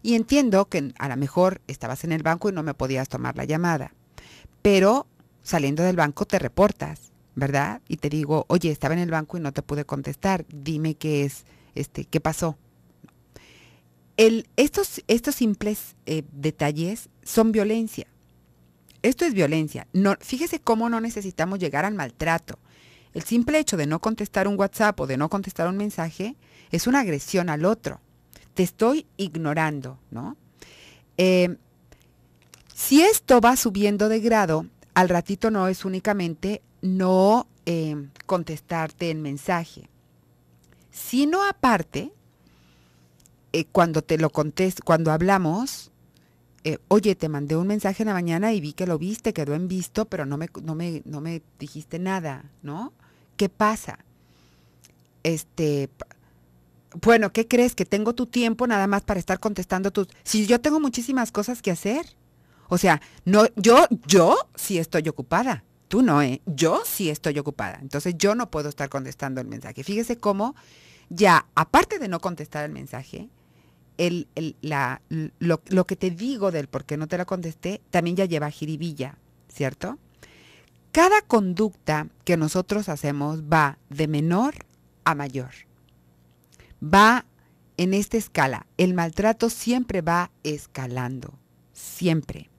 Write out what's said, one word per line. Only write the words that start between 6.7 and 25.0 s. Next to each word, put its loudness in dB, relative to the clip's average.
¿verdad? -2
Y -4
te -4
digo, -2
"Oye, 2
estaba -2
en 0
el -2
banco -4
y -8
no -6
te -6
pude -6
contestar. -4
Dime -4
qué -2
es, -8
este, -8
qué -2
pasó." -2
El, 4
estos, 0
estos 0
simples, -2
eh, -4
detalles -4
son 2
violencia. -2
Esto 2
es 0
violencia. 0
No, 4
fíjese -4
cómo 0
no 0
necesitamos -4
llegar -2
al -2
maltrato. -4
El -8
simple 2
hecho -2
de 0
no -2
contestar -2
un -2
WhatsApp 0
o -4